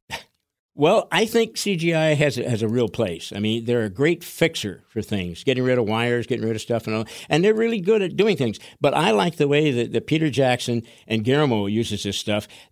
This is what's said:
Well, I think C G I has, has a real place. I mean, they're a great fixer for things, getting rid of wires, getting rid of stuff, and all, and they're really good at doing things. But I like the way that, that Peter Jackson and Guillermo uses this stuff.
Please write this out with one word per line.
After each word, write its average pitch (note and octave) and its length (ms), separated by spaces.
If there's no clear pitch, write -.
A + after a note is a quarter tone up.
Well, E3+ 320
I F#3+ 160
think A3+ 300
C G3 220
G E3 160
I D#3 220
has, C#3 200
has A#2 260
a A2+ 60
real A#2 220
place. F2+ 440
I G2+ 60
mean, A2 240
they're A#2 220
a G#2 40
great D#3 360
fixer - 640
for A2 120
things, F2+ 440
getting B2+ 180
rid B2+ 140
of A#2 100
wires, A#2 400
getting A2+ 180
rid A2+ 100
of G#2+ 60
stuff, A#2 260
and A2 100
all, A2+ 80
and D#3 160
they're A3 80
really A3+ 260
good G3+ 220
at D#3 160
doing G3+ 180
things. A#2 240
But C#3 120
I E3 180
like F#3 260
the C#3+ 100
way D3 240
that, A#2 220
that A2+ 140
Peter D#3 220
Jackson A#2+ 540
and A2 160
Guillermo B2 440
uses G#2+ 360
this G2+ 140
stuff. G#2+ 320